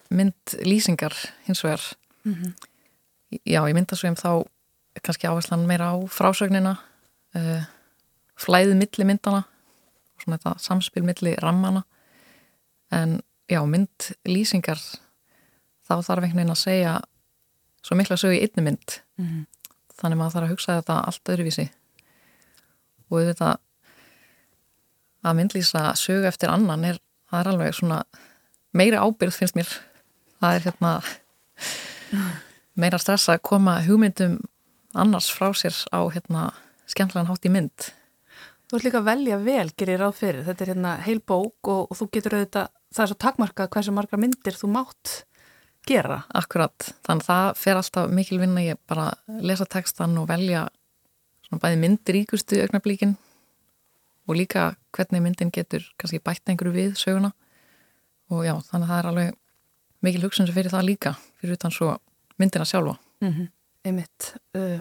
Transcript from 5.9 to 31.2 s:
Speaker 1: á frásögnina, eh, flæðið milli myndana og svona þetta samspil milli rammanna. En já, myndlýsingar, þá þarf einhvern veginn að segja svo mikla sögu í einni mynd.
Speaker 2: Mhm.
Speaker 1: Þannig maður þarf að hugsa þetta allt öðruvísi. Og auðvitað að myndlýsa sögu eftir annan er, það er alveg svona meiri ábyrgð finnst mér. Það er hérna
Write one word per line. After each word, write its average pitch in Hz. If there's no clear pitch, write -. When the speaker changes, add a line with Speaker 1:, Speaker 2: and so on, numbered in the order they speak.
Speaker 1:
á 180
frásögnina, 190
eh, 165
flæðið 190
milli 202
myndana 196
og -
svona 165
þetta 170
samspil 185
milli 175
rammanna. 190
En 165
já, 170
myndlýsingar, 180
þá 175
þarf 180
einhvern 175
veginn 170
að 165
segja 180
svo -
mikla 190
sögu 180
í -
einni 190
mynd. -
Speaker 2:
Mhm. 165
Speaker 1:
Þannig 165
maður 160
þarf 170
að 160
hugsa 175
þetta -
allt -
öðruvísi. 160
Og 165
auðvitað 170
að 165
myndlýsa 170
sögu 190
eftir -
annan 170
er, 175
það 175
er 185
alveg 160
svona 165
meiri 208
ábyrgð 190
finnst -
mér. 170
Það 175
er 175
hérna 170